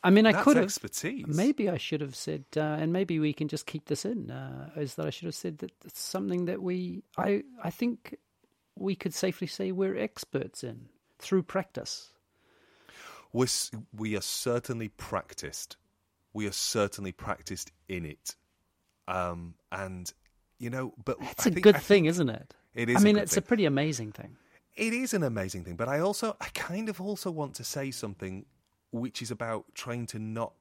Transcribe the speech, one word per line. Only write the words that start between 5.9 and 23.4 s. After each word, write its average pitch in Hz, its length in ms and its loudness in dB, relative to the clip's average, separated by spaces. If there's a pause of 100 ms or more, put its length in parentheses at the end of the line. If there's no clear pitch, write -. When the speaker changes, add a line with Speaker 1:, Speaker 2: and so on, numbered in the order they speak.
Speaker 1:
something 185 440 -2
that 190 180 -4
we, 180 400 -4 (120)
I, 202 280 2 (200)
I 170 60 -2
think - 480 -4 (580)
we 196 200 -2
could 175 180 -4
safely 185 320 -2
say 190 260 -4
we're 190 260 0
experts - 640 -6
in 120 240 -10 (320)
through 190 240 2
practice. - 680 -6 (1200)
Speaker 2:
We're 123 140 4
s-, - 240 -2 (260)
we 107 220 -2
are 95 40 -2
certainly 120 680 -2
practiced. - 880 -8 (560)
We 107 140 -4
are 95 60 -4
certainly 101 580 0
practiced - 600 -8 (160)
in 90 180 -6
it. - 300 -12 (720)
Um, 87 480 -4 (160)
and, 92 400 -8 (460)
you 120 140 -6
know, 131 220 -6 (120)
but 127 140 -2
Speaker 1:
That's - 260 -4
Speaker 2:
I 240 40 8
Speaker 1:
a 175 40 2
Speaker 2:
think, 180 100 -2
Speaker 1:
good 208 120 12
Speaker 2:
I 143 40 2
Speaker 1:
thing, 202 260 6
Speaker 2:
think 156 40 6
Speaker 1:
isn't 165 200 2
it? - 260 -10 (180)
Speaker 2:
it 120 160 0
is 123 80 8
Speaker 1:
I - 20 8
Speaker 2:
a 202 40 10
Speaker 1:
mean, 208 120 10
Speaker 2:
good 208 80 4
Speaker 1:
it's 180 120 -2
Speaker 2:
thing. 190 80 2